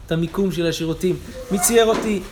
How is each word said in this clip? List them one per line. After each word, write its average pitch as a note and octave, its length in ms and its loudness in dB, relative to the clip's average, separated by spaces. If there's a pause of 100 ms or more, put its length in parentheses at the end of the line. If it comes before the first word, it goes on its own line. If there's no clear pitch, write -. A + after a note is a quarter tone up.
את - 60 -4
המיקום E3+ 400 0
של E3 160 0
השירותים? E3 480 -2 (360)
מי G3 80 2
צייר A3+ 260 4
אותי? G#3+ 360 2 (100)